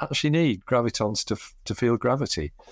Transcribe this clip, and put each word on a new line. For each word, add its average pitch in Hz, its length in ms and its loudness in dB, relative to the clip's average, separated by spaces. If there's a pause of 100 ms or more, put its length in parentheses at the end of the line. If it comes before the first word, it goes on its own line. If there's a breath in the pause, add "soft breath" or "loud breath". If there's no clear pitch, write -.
actually 151 280 -2
need 147 360 2
gravitons 110 600 0
to - 100 -2
f-, - 200 -10 (100)
to - 100 -4
feel 117 220 2
gravity, 120 540 -2 (200 loud breath)